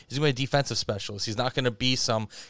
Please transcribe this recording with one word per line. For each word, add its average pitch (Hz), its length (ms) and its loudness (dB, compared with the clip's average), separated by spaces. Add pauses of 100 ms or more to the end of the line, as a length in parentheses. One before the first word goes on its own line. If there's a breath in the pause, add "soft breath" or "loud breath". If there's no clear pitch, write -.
he's 123 100 -6
gonna 151 80 2
be 147 40 6
a 131 160 0
defensive 135 320 0
specialist. 104 480 -4
He's 110 100 -4
not 123 180 0
gonna 127 160 2
be 127 260 2
some 110 320 0 (220 loud breath)